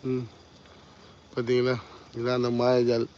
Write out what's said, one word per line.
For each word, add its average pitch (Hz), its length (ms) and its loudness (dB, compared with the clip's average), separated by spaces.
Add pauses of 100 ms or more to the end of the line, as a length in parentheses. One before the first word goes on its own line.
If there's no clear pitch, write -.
ம், 127 160 -2 (1080)
பார்த்தீங்களா, 123 420 0 (380)
இதுதான் 123 260 -2
அந்த 120 120 0 (100)
மாயாஜால் 120 440 2 (100)